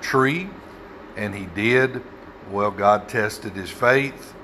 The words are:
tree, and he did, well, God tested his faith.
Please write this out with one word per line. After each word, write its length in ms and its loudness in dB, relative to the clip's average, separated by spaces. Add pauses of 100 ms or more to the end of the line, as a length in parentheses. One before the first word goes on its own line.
tree, 500 0 (680)
and 180 -6
he 120 -10
did, 540 2 (480)
well, 220 0
God 380 4
tested 420 -4
his 180 -10
faith. 640 0 (100)